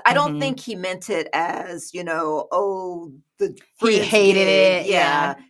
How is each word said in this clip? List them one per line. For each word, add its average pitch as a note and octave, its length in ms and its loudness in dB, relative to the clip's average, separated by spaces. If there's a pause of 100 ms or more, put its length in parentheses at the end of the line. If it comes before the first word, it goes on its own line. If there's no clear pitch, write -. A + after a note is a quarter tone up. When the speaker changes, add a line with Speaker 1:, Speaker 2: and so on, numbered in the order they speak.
Speaker 1:
I B3 80 4
don't D4 200 2
Speaker 2:
Mm-hmm. D4 60 -4
Speaker 1:
think C4+ 200 -4
he A3 160 -10
meant F#3 340 -8
it E3 220 -2
as, F3 600 -6
you F3 120 -8
know, D#3+ 480 -4
"Oh, F#3 600 -4 (260)
the G3 100 -2 (320)
Speaker 2:
He A3+ 160 4
Speaker 1:
Friends G#3 100 0
Speaker 2:
hated G3 400 4
Speaker 1:
gig." F#3+ 400 4
Speaker 2:
it, G3 40 0
yeah. C#3+ 480 2
Speaker 1:
Yeah. - 120 -20